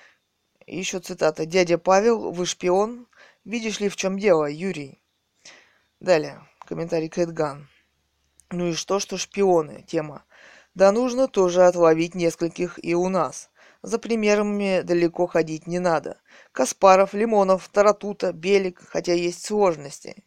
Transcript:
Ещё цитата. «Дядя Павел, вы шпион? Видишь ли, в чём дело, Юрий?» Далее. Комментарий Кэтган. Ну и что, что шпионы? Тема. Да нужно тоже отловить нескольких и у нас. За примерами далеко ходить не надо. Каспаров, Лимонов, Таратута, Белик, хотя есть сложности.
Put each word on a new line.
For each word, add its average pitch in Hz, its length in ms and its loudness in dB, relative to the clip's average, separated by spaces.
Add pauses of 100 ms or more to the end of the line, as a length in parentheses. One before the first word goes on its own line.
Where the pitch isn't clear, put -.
(680)
Ещё 180 340 -8
цитата. 156 440 -2
«Дядя 170 320 2
Павел, 202 540 2
вы 175 160 -6
шпион? 208 600 -2 (360)
Видишь 220 360 -6
ли, 202 80 -2
в 190 80 -8
чём 190 220 -4
дело, 170 300 2
Юрий?» 151 520 -10 (1000)
Далее. 151 420 0 (260)
Комментарий 165 420 -6
Кэтган. 160 600 -6 (800)
Ну 175 180 -4
и 170 60 -4
что, 190 260 -4
что 196 180 -10
шпионы? 170 720 -2
Тема. 151 360 -8 (500)
Да 190 180 6
нужно 247 340 0
тоже 185 400 4
отловить 170 480 4
нескольких 170 720 -4
и 170 100 -2
у 180 140 0
нас. 165 420 -4 (320)
За 214 160 -6
примерами 208 840 0
далеко 175 440 0
ходить 160 400 -4
не 175 120 -6
надо. 170 400 -2 (340)
Каспаров, 190 600 4
Лимонов, 202 560 0
Таратута, 202 640 0
Белик, 185 560 0
хотя 175 260 -2
есть 175 300 -4
сложности. 170 840 -4